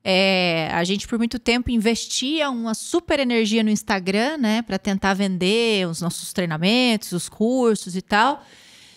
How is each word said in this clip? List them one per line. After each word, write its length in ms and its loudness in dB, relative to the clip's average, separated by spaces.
é, 680 2
a 140 0
gente 220 -4
por 120 -4
muito 180 -2
tempo 320 0
investia 800 -2
uma 240 -4
super 460 -2
energia 420 2
no 80 2
Instagram, 680 0
né, 240 0
pra 180 -6
tentar 340 0
vender 760 2
os 140 -6
nossos 300 -6
treinamentos, 800 0
os 160 -4
cursos 680 0
e 60 -4
tal. 420 0